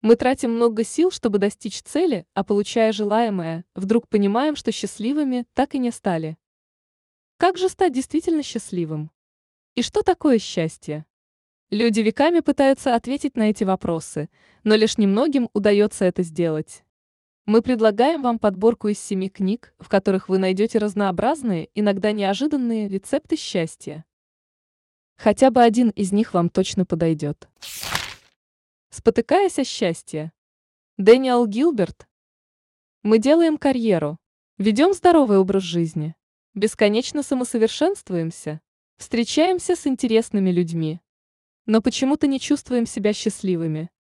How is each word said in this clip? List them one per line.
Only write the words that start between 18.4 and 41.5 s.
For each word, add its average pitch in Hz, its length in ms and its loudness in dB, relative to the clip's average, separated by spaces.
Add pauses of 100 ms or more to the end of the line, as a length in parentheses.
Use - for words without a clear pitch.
из 208 120 -2
семи 190 280 -4
книг, 196 520 -4
в - 100 -20
которых 190 400 0
вы 190 80 2
найдёте 190 400 0
разнообразные, 208 960 -2
иногда 208 380 0
неожиданные 220 760 -2
рецепты 202 480 -4
счастья. 160 680 -8 (1120)
Хотя 226 320 4
бы 240 140 4
один 233 260 4
из 196 220 -4
них 202 240 -2
вам 175 140 2
точно 185 360 -2
подойдёт. 160 640 -4 (1400)
Спотыкаясь 311 680 0
о 285 60 -2
счастье. 160 680 -6 (680)
Дэниел 240 500 6
Гилберт. 226 600 -2 (920)
Мы 214 160 4
делаем 311 400 4
карьеру, 202 600 0 (400)
ведём 220 340 2
здоровый 294 460 4
образ 190 240 2
жизни, 165 520 -4 (380)
бесконечно 220 720 -2
самосовершенствуемся, 220 1400 -4 (360)
встречаемся 339 800 0
с - 120 -6
интересными 220 640 0
людьми, 165 500 -2 (640)